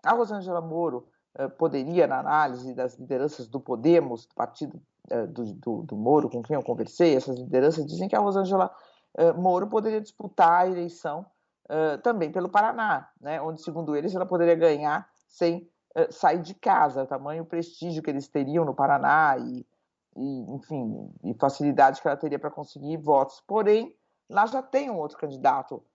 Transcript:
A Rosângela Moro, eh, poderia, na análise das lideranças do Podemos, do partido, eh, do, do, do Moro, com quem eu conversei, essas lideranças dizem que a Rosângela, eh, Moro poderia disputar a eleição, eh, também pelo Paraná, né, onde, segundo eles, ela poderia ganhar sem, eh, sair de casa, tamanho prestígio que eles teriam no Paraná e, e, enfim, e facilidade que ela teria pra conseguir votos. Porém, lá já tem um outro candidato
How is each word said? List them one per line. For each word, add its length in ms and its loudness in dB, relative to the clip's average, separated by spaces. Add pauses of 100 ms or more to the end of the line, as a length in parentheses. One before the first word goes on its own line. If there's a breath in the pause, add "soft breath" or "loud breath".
A 100 2
Rosângela 480 -2
Moro, 460 -4 (300)
eh, 120 -4
poderia, 580 0
na 120 -2
análise 560 -2
das 240 -6
lideranças 480 -4
do 140 -8
Podemos, 640 2
do 80 -20
partido, 480 -6 (280)
eh, 160 -2
do, 180 -8 (100)
do, 280 -6
do 140 -10
Moro, 340 2
com 120 -8
quem 140 -4
eu 60 -4
conversei, 520 0
essas 220 -2
lideranças 500 0
dizem 220 -6
que 80 0
a 40 4
Rosângela, 540 0 (440 soft breath)
eh, 160 6
Moro 340 0
poderia 320 -2
disputar 600 2
a 40 4
eleição, 600 -6 (420)
eh, 300 0
também 340 0
pelo 160 -2
Paraná, 600 0 (100)
né, 220 -6
onde, 200 -8
segundo 320 -6
eles, 200 -2
ela 100 -2
poderia 300 4
ganhar 520 2 (200)
sem, 420 -2 (280)
eh, 160 2
sair 280 2
de 140 -12
casa, 520 2
tamanho 380 -6
prestígio 580 -6
que 80 -4
eles 180 -6
teriam 360 0
no 80 -2
Paraná 640 4
e, 300 -8 (480)
e, 400 -8
enfim, 560 -8 (140)
e 100 -4
facilidade 680 2
que 60 -4
ela 100 0
teria 220 -6
pra 140 -8
conseguir 460 -10
votos. 460 2
Porém, 520 0 (340)
lá 160 2
já 160 -4
tem 280 -2
um 80 -4
outro 200 -8
candidato 640 -2 (120)